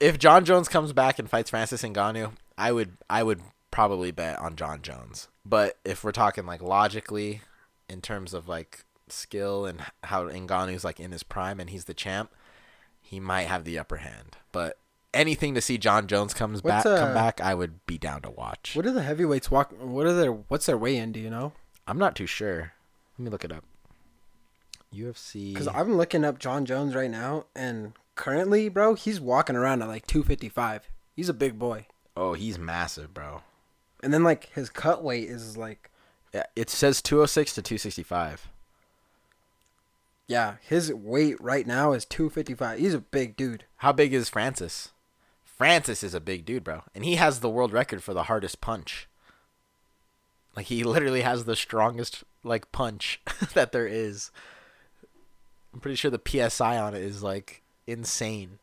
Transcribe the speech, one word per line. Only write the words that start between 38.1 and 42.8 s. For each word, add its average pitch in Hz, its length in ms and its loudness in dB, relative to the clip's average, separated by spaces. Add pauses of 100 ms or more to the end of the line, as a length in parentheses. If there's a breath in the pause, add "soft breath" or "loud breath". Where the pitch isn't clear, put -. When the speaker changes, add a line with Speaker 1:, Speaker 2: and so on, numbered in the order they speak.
Speaker 2:
Yeah, 117 320 0
his 160 320 0
weight 123 480 0
right 127 260 -2
now 135 260 2
is 127 120 0
two - 260 -2
fifty-five. 123 480 -4
He's 175 160 2